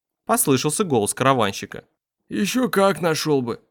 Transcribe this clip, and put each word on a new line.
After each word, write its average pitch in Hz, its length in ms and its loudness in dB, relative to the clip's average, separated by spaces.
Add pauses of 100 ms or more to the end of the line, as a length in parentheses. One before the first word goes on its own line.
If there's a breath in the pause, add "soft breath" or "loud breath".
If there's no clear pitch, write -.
(260)
Послышался 151 580 0
голос 120 300 0
караванщика. 120 720 -2 (440)
«Еще 214 380 0
как 196 340 2
нашел 156 400 0
бы. 117 300 -6